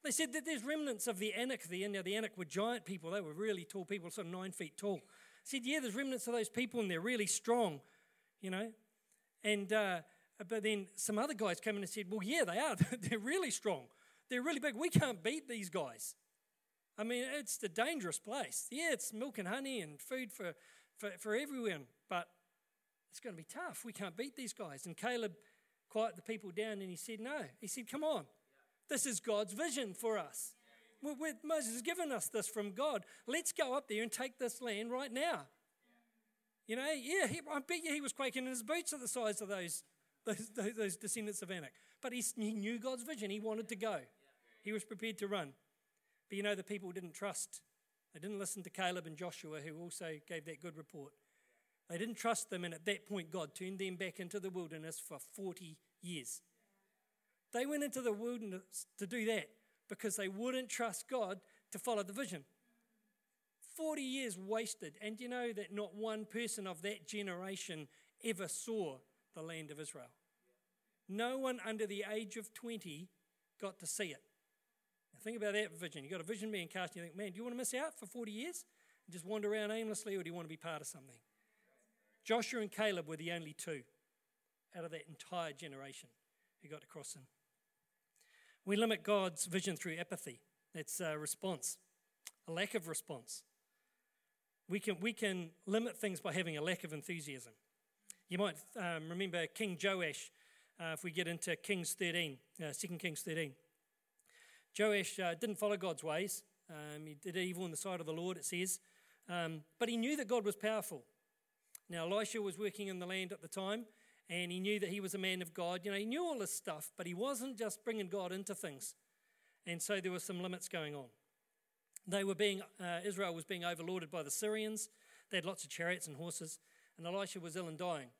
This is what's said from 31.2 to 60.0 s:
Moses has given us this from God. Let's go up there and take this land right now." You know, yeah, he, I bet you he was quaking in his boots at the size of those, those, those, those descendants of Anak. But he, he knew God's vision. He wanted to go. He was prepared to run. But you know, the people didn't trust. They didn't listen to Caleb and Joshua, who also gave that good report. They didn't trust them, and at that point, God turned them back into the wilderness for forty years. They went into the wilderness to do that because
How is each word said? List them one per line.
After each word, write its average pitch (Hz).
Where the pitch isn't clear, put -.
Moses 294
has 240
given 339
us 208
this 214
from 208
God. 247
Let's 320
go 269
up 277
there 214
and 226
take 254
this 247
land 226
right 254
now." 247
You 220
know, 285
yeah, 294
he, 226
I 302
bet 339
you 311
he 294
was 277
quaking 262
in 254
his 247
boots 320
at 277
the 247
size 214
of 190
those, 185
those, 214
those, 226
those 202
descendants 208
of 180
Anak. 160
But 247
he, 247
he 220
knew 220
God's 247
vision. 226
He 208
wanted 220
to 226
go. 196
He 208
was 208
prepared 220
to 202
run. 175
But 196
you 202
know, 208
the 190
people 196
didn't 175
trust. -
They 160
didn't 196
listen 190
to 175
Caleb 180
and 156
Joshua, 156
who 156
also 170
gave 160
that 151
good 160
report. 139
They 170
didn't 226
trust -
them, 175
and 165
at 160
that 202
point, 175
God 160
turned 185
them 185
back 180
into 185
the 190
wilderness 160
for 147
forty 185
years. 165
They 240
went 294
into 262
the 233
wilderness 214
to 202
do 220
that 214
because 208